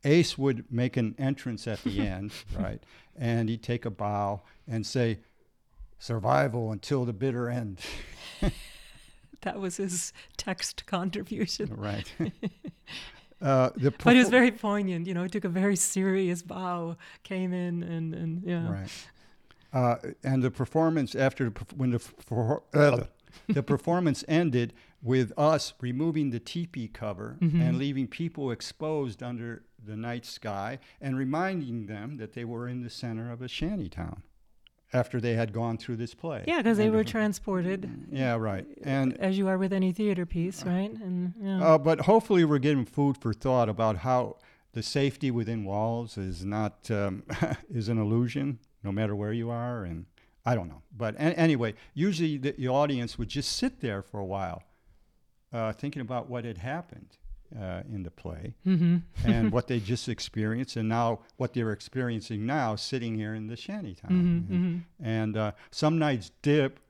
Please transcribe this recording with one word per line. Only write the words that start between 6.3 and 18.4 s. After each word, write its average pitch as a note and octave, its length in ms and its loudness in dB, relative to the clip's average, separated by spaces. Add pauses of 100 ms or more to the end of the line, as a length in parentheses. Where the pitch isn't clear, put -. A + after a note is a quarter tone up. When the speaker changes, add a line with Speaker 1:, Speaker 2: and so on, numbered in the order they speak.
Speaker 1:
until B2 320 -2
the A#2 80 -2
bitter A#2+ 360 -2
end." A2+ 300 -4 (640)
<laughs> - 100 2 (920)
Speaker 2:
That - 180 -6
was F3+ 160 -4
his F3+ 360 -4 (240)
text - 500 -6
contribution. F#3+ 920 -4
Speaker 1:
Right. G#2 420 -4
<laughs> D#3+ 140 -2 (1080)
Uh, C3 360 4
the C3+ 160 2
Speaker 2:
But A#3+ 240 6
it - 20 12
was B3 80 8
Speaker 1:
perfor- F#3 60 2
Speaker 2:
very B3 180 8
poignant, G3+ 560 -2
you F#3 80 -2
know, F3 80 -2
he F3+ 60 -2
took G3+ 160 -4
a G3 40 0
very F#3 280 2
serious F#3+ 680 0
bow, F3 540 -6 (260)
came F#3 300 -4
in F3 320 -2
and, E3 280 -4
and, E3+ 300 -4